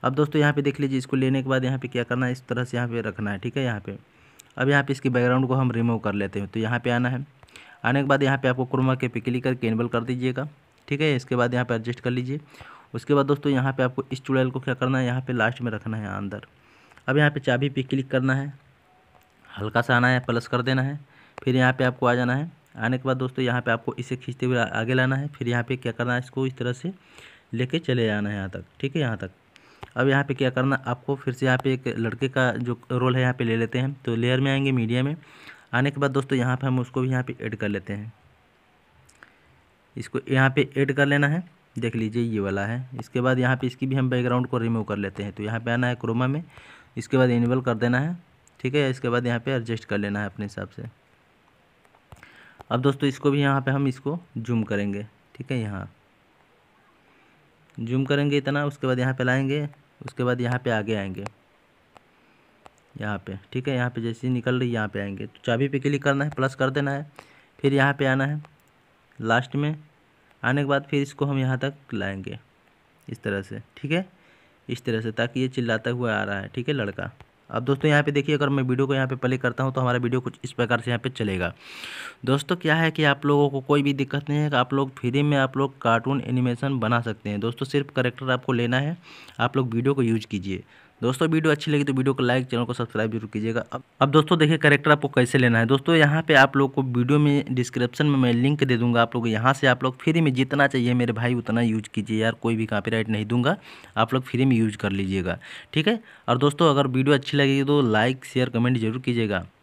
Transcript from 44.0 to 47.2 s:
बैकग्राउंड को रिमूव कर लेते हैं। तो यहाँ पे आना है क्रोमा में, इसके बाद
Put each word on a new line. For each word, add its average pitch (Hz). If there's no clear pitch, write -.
बैकग्राउंड 123
को 127
रिमूव 113
कर 101
लेते 101
हैं। 104
तो 104
यहाँ 110
पे 117
आना 123
है 123
क्रोमा 117
में, 147
इसके 127
बाद 127